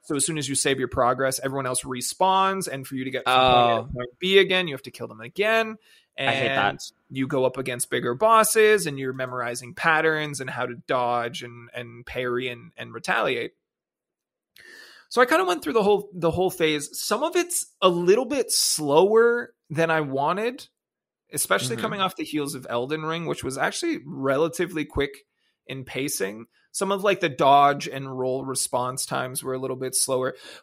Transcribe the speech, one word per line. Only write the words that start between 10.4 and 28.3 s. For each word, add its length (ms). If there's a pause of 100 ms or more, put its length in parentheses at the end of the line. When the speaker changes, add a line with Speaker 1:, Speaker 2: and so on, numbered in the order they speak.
Speaker 1:
and 80
how 180
to 100 (100)
dodge 560
and, 320
and 320
parry 420
and, 280
and 180
retaliate. 580 (1600)
So 140
I 40
kinda 180
went 180
through 120
the 80
whole, 320
the 160
whole 200
phase. 480
Some 240
of 140
it's 300 (140)
a 80
little 360
bit 260
slower 1040 (160)
than 200
I 100
wanted, 680 (680)
especially 440
Speaker 2:
Mm-hmm. 60
Speaker 1:
coming 180
off 160
the 80
heels 300
of 140
Elden 360
Ring, 220
which 180
was 140
actually 480
relatively 800
quick 400 (420)
in 180
pacing. 600 (260)
Some 200
of, 100
like, 180
the 100
dodge 580
and 300
roll 260